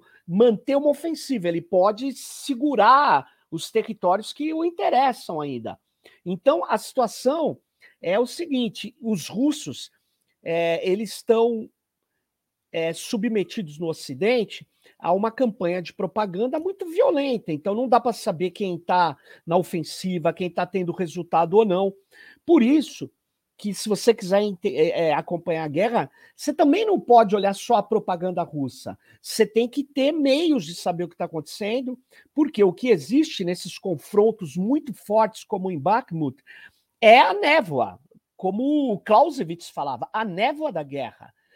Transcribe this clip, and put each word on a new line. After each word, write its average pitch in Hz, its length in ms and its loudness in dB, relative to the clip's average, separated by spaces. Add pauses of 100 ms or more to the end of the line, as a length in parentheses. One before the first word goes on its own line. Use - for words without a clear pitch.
(280)
manter 226 480 2
uma 285 140 2
ofensiva, 277 580 -4
ele 170 140 -2
pode 208 520 0
segurar 247 1120 2 (240)
os 160 180 -8
territórios 214 640 0
que 311 220 -6
o 320 100 -4
interessam 269 800 0
ainda. 120 380 -8 (460)
Então, 226 400 0
a 247 120 0
situação 254 840 -2 (420)
é 185 180 0
o 247 60 0
seguinte: 254 760 -6
os 220 260 -4
russos, 262 640 -4 (520)
é, 170 440 -2
eles 202 280 -2
estão, 226 540 0 (1000)
é, 165 220 -2
submetidos 190 840 -4
no 170 100 -6
Ocidente 180 800 -4 (320)
a 165 120 -2
uma 202 200 0
campanha 190 500 -2
de 165 120 -12
propaganda 214 680 -4
muito 381 260 -6
violenta, 302 680 0
então 160 220 -4
não 247 140 -2
dá 233 120 4
pra 233 140 -2
saber 180 380 -4
quem 185 260 -6
tá 170 400 0 (280)
na 165 120 2
ofensiva, 170 760 -4
quem 180 160 -6
tá 180 160 -4
tendo 175 260 -4
resultado 170 640 -2
ou 220 100 6
não. 190 280 0 (520)
Por 320 180 6
isso 247 480 0 (440)
que, 202 180 -8
se - 140 -10
você 214 260 2
quiser 196 280 0
ente-, 208 340 -4
é, 160 320 2
é, 151 60 4
acompanhar 160 500 -4
a 156 60 -4
guerra, 185 420 0 (240)
você - 180 -4
também 349 320 4
não 392 140 2
pode 226 360 6
olhar 196 180 2
só 233 220 0
a 208 80 2
propaganda 180 600 -4
russa. 139 540 -8 (240)
Você - 240 0
tem 233 240 0
que 277 140 -6
ter 277 280 0
meios 285 540 2
de 165 80 -12
saber 175 300 -6
o 165 40 -6
que - 80 -20
tá 180 100 -8
acontecendo, 214 720 -6 (360)
porque 285 300 2
o 185 100 4
que 247 160 0
existe 196 560 2
nesses 175 320 -6
confrontos 196 800 -2
muito 254 360 -2
fortes, 214 500 -2
como 185 280 -4
em 160 80 -4
Bakhmut, 160 640 -2 (560)
é 226 200 10
a 320 140 6
névoa, 233 640 0 (360)
como 254 560 -2
o 196 80 -2
Clausewitz 214 720 0
falava, 135 420 -8
a 220 140 -4
névoa 262 460 -2
da 160 120 -6
guerra. 135 500 -12 (220)